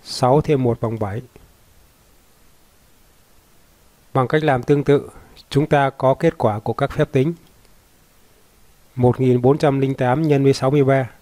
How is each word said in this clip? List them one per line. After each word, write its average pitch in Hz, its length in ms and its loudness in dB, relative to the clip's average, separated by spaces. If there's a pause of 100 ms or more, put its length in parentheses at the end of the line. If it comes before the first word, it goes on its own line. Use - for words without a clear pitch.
Sáu 131 380 0
thêm 143 220 -2
một 117 180 -2
bằng 113 180 -6
bảy. 107 220 -8 (3000)
Bằng 131 140 0
cách 156 160 0
làm 131 200 0
tương 143 200 2
tự, 143 260 0 (400)
chúng 147 180 0
ta 139 220 2
có 131 240 0
kết - 240 -2
quả 107 220 -2
của 117 140 -6
các 135 180 -4
phép 151 200 -2
tính. 143 220 0 (1600)
Một 123 240 2
nghìn 127 220 2
bốn 131 160 4
trăm 139 220 0
linh 135 140 -2
tám 131 280 -2
nhân 147 220 2
với 139 100 4
sáu 135 180 -2
mươi 143 120 2
ba 131 260 0 (120)